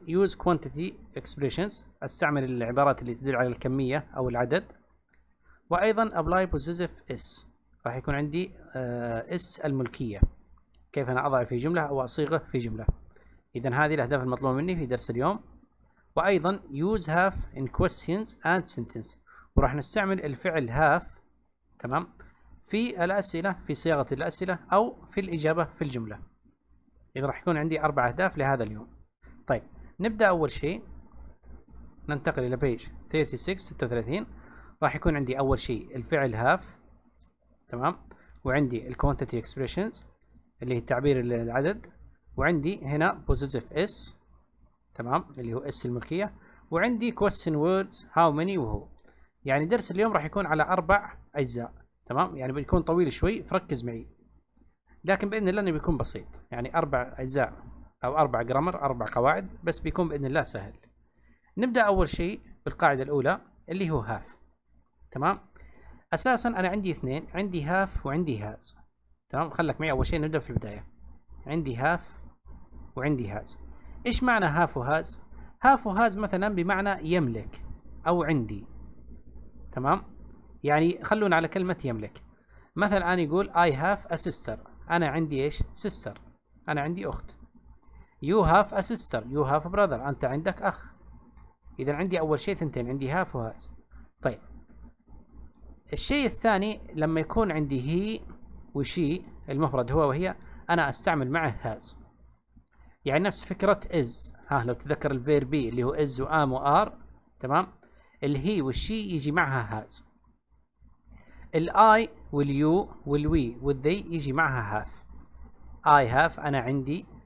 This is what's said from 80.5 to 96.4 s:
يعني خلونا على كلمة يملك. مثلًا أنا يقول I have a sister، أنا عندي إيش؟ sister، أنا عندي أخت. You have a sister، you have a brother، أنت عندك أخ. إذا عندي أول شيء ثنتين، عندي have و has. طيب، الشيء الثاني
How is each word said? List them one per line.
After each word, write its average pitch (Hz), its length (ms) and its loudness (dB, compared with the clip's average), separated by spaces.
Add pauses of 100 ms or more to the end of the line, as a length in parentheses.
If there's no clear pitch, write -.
يعني 156 420 2
خلونا 208 320 4
على 165 120 2
كلمة 185 360 -2
يملك. 113 380 -6 (540)
مثلًا 185 360 4
أنا 180 100 4
يقول 170 280 0
I 170 220 6
have 165 380 0
a 170 60 0
sister، 131 420 -4 (320)
أنا 165 180 2
عندي 147 360 0
إيش؟ 151 180 -2
sister، - 520 -4 (540)
أنا 151 120 0
عندي 175 280 -4
أخت. - 280 -10 (880)
You 190 200 6
have 190 280 6
a 202 100 2
sister، - 380 -2
you 135 240 0
have 151 200 2
a 170 60 -8
brother، 180 380 2
أنت 143 160 -2
عندك 160 380 -2
أخ. - 320 -4 (840)
إذا 135 160 0
عندي 175 260 -2
أول 151 200 2
شيء 202 140 -2
ثنتين، 135 340 -2
عندي 135 240 -2
have 180 220 0
و 113 160 -4
has. - 200 -10 (520)
طيب، 127 180 -2 (1500)
الشيء 269 340 0
الثاني 214 540 0 (140)